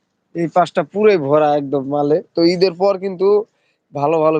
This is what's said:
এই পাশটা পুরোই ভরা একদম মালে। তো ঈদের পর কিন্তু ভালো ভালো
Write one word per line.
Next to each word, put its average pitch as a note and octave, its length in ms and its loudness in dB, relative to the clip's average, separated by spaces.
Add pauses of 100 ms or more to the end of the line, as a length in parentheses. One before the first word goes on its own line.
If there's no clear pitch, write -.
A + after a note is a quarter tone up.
(360)
এই E3+ 200 -4
পাশটা F3 260 0 (100)
পুরোই G#3 260 2 (100)
ভরা D3+ 220 2 (100)
একদম C#3 240 -4 (100)
মালে। D3 240 0 (160)
তো - 60 -4 (140)
ঈদের F3+ 280 0
পর G3+ 120 2 (100)
কিন্তু F#3+ 240 -4 (640)
ভালো C#3+ 300 -2
ভালো D#3 160 2